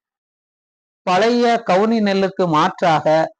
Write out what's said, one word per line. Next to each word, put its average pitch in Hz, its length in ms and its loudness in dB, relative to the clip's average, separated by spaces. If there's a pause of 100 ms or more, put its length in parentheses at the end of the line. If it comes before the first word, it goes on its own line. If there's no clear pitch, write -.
(1000)
பழைய 233 640 0
கவுனி 220 340 0
நெல்லுக்கு 196 480 -2
மாற்றாக 156 920 0